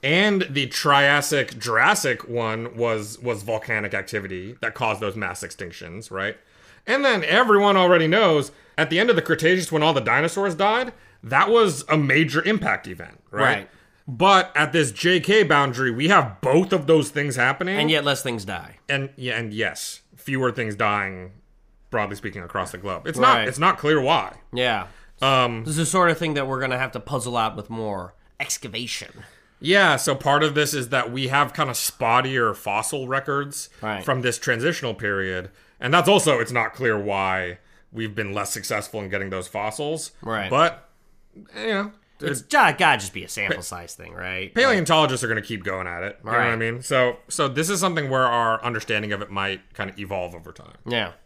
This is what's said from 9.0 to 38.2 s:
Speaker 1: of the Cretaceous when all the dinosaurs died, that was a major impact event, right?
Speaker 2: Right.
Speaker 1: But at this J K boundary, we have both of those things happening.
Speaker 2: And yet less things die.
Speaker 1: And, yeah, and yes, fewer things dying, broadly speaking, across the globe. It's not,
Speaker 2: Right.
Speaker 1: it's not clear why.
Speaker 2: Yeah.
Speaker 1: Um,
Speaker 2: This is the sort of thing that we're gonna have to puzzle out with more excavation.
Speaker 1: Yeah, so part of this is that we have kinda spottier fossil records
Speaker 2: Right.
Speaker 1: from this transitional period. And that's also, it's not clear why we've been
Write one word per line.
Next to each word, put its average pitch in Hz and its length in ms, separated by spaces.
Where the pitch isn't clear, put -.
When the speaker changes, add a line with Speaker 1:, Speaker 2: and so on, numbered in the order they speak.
Speaker 1:
of 220 60
the 160 80
Cretaceous 165 480
when 156 100
all 160 120
the 139 60
dinosaurs 160 540
died, 220 400
that 143 260
was 214 400
a 156 80
major 143 460
impact - 440
event, 90 320
right? 104 100
Speaker 2:
Right. 98 120
Speaker 1:
But 185 480
at 147 180
this 147 180
J 175 280
K 208 220
boundary, 139 480
we 131 200
have 135 300
both 160 320
of 165 140
those 156 240
things 143 260
happening. 139 440
Speaker 2:
And 151 100
yet 151 160
less 139 160
things 117 240
die. 92 320
Speaker 1:
And, 135 280
yeah, 123 240
and 113 120
yes, 104 500
fewer 131 360
things 113 240
dying, 98 560
broadly 104 260
speaking, 98 280
across 90 280
the 92 60
globe. 92 300
It's 151 100
not, 254 220
Speaker 2:
Right. 110 80
Speaker 1:
it's 127 120
not 175 200
clear 151 200
why. 127 360
Speaker 2:
Yeah. 117 340
Speaker 1:
Um, 123 400
Speaker 2:
This 156 80
is 147 60
the 165 100
sort 180 240
of 160 80
thing 156 160
that 139 120
we're 131 140
gonna 131 160
have 131 140
to 123 80
puzzle 120 360
out 110 220
with 104 140
more 101 420
excavation. - 840
Speaker 1:
Yeah, 175 360
so 139 180
part 143 300
of 151 100
this 147 200
is 127 160
that 120 220
we 131 180
have 139 240
kinda 139 200
spottier 123 800
fossil 117 520
records 139 600
Speaker 2:
Right. 104 240
Speaker 1:
from 131 160
this 120 160
transitional 127 560
period. 95 560
And 123 140
that's 170 140
also, 160 320
it's 117 120
not 113 240
clear 117 220
why 95 600
we've 110 240
been 101 180